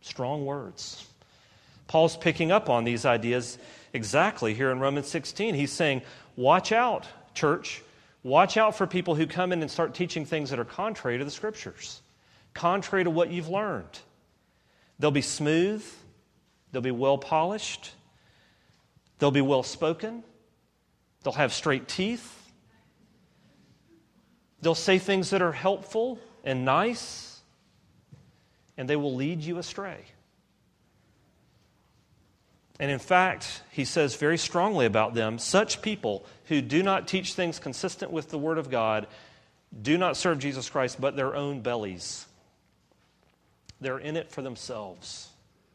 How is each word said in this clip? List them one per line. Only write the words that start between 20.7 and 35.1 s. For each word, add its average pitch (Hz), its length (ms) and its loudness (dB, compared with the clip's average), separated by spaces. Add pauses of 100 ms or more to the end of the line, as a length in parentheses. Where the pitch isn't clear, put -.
They'll 135 100 -2
have 139 200 2
straight 139 340 -2
teeth. - 640 -6 (2000)
They'll 165 120 4
say 190 240 4
things 190 320 0
that 190 140 2
are 170 80 2
helpful 202 680 -2 (240)
and 131 220 -2
nice, 190 760 0 (1400)
and 131 120 -6
they 147 60 2
will 147 180 0
lead 151 280 -4
you 170 180 -6
astray. - 460 -12 (2750)
And 139 100 -2
in 139 80 -2
fact, - 640 2 (100)
he - 140 -2
says 147 300 2
very 160 240 2
strongly 175 480 2
about 107 260 4